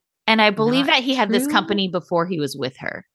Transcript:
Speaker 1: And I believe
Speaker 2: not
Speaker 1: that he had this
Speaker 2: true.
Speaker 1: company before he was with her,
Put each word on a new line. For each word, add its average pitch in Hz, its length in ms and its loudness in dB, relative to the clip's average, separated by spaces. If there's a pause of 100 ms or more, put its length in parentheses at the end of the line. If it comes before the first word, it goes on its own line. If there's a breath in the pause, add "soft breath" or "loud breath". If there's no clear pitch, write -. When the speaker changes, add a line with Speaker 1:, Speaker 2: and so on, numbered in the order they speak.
(280)
Speaker 1:
And 220 140 4
I 214 80 6
believe 233 380 2
Speaker 2:
not 330 100 2
Speaker 1:
that 254 60 0
he 262 120 -2
had 220 140 0
this 247 140 2
Speaker 2:
true. 285 100 -4
Speaker 1:
company 196 360 0
before 170 360 -2
he 180 140 -4
was 143 180 -6
with 131 200 -8
her, - 380 -10